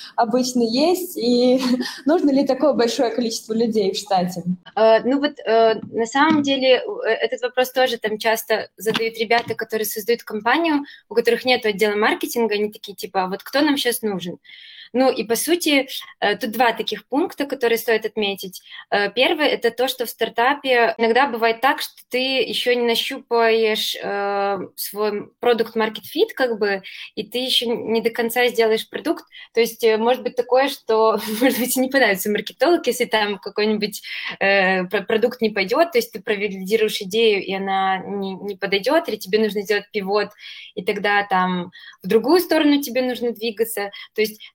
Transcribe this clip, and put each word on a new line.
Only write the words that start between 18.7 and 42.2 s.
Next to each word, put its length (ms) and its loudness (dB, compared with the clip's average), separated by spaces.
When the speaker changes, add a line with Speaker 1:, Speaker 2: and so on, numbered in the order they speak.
Speaker 2:
Э, 200 0
первый — 380 2
это 240 0
то, 160 -2
что 180 -6
в 20 -10
стартапе 880 0
иногда 280 4
бывает 340 0
так, 220 0
что 120 -10
ты 100 -2
еще 560 0
не 80 0
нащупаешь, 1160 0
э, 580 -2
свой 540 -4
product 320 2
market 300 -2
fit, 220 0
как 240 -2
бы, 220 0
и 80 -8
ты 140 -6
еще 280 -2
не 360 -2
до 80 0
конца 360 0
сделаешь 420 0
продукт. 360 -6
То 80 2
есть, 220 0
э, 140 4
может 260 2
быть 140 -6
такое, 320 2
что, 500 2
<laughs> 220 -4
может 180 2
быть, 180 -2
и 40 2
не 100 0
понравится 400 2
маркетолог, 560 0
если 200 0
там 320 0
какой-нибудь, 640 -2
э, 460 2
про-, 180 -2
продукт 380 0
не 100 2
пойдет, 400 0
то 80 2
есть 140 -2
ты 100 -12
провалидируешь 800 -2
идею, 420 2
и 100 -6
она 460 0
не, 360 -8
не 220 -10
подойдет, 520 0
или 80 -4
тебе 240 0
нужно 220 0
сделать 300 -2
пивот, 360 -2
и 80 -8
тогда 440 0
там 440 0
в 20 -6
другую 340 4